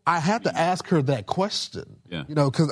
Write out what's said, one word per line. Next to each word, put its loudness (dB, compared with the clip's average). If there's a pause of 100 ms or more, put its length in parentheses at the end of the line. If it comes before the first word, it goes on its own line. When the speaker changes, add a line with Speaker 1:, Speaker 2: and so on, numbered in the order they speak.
Speaker 1:
I 2
had 0
to -2
ask 0
her 4
that 0
question, -4 (140)
Speaker 2:
Yeah. -6
Speaker 1:
you -10
know, 4
'cause 2